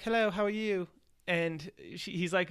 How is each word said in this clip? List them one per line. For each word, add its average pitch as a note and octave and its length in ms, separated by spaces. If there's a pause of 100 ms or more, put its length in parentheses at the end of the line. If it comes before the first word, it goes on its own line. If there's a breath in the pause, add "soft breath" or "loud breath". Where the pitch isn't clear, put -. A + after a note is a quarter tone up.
Hello, A3+ 280
how G3 120
are G#3 60
you? G#3 380 (400)
And E3 420 (260)
she, E3+ 180
he's E3+ 200
like F3+ 160